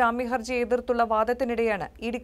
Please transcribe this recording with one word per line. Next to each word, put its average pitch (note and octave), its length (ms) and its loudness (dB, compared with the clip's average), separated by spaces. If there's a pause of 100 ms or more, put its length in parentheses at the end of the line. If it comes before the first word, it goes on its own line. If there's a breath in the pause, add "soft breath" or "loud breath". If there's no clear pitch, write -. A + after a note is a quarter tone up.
ജാമ്യഹർജിയെ A#3+ 640 0
എതിർത്തുള്ള A#3+ 480 0
വാദത്തിനിടെയാണ് A3+ 760 0 (160)
ഇ A#3 100 -4
ഡി A#3 80 -6